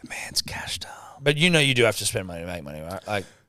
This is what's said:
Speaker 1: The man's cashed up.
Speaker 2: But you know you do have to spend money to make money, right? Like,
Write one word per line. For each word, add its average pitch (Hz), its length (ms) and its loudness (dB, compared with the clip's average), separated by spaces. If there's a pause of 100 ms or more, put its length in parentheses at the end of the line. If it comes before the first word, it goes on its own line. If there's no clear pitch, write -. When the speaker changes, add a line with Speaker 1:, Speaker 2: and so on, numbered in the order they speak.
Speaker 1:
The - 60 -16
man's - 320 -6
cashed - 440 -8
up. - 360 -18
Speaker 2:
But 147 160 2
you 175 120 6
know 165 100 6
you 139 160 6
do 120 80 8
have 110 140 4
to 107 80 -2
spend 98 220 -2
money 85 140 -8
to 87 60 -8
make 82 160 -8
money, 73 180 -10
right? 90 260 -10
Like, 101 180 -2 (240)